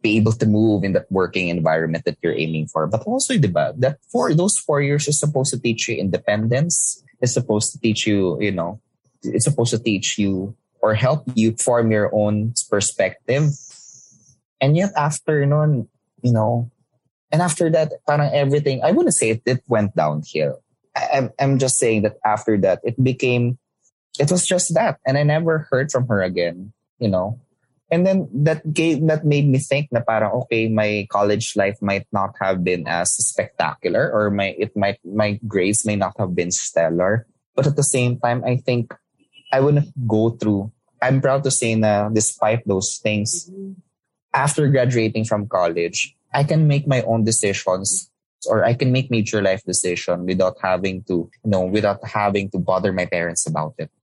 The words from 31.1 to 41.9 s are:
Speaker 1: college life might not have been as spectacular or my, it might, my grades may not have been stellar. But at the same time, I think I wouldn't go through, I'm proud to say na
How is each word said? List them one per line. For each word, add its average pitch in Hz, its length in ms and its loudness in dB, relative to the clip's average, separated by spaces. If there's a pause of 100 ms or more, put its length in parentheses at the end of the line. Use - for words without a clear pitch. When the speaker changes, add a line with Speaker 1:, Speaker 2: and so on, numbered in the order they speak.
Speaker 1:
college 104 460 0
life 101 240 0
might 98 320 -2
not 98 280 -2
have 95 220 0
been 87 240 -2
as 85 280 -2
spectacular - 960 -2
or 107 180 2
my, 101 280 -2
it 104 180 -4
might, 101 280 -2
my 104 420 -2
grades 101 400 0
may 104 100 0
not 95 220 -2
have 92 160 -4
been 87 160 -2
stellar. 87 760 0 (280)
But 139 120 0
at 147 100 0
the 147 80 0
same 123 360 0
time, 120 240 -2
I 123 120 0
think 120 360 -2 (600)
I 135 80 4
wouldn't 147 280 4 (180)
go 110 240 2
through, 107 420 -2 (280)
I'm 135 200 2
proud 139 240 0
to 135 60 0
say 113 260 0
na 104 320 2